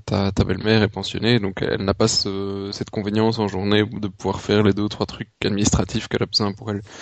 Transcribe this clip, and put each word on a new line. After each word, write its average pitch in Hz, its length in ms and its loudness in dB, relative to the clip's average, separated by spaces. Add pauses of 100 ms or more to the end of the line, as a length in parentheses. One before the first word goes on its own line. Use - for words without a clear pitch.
ta, 98 280 0
ta - 100 2
belle-mère 104 400 2
est 101 60 4
pensionnée, 107 500 0
donc 98 220 -4
elle 107 240 0
n'a 98 80 4
pas 110 160 2
ce, 98 640 -4
cette - 160 -8
convenience 110 500 0
en 104 80 0
journée 101 420 2
de 107 200 -6
pouvoir 95 320 -4
faire 104 220 4
les 101 100 6
deux 101 80 -2
ou 104 80 0
trois - 160 -4
trucs - 240 -10 (160)
administratifs 104 640 0
qu'elle - 140 -2
a - 20 0
besoin 104 260 -2
pour 110 200 -8
elle. 101 100 -4 (200)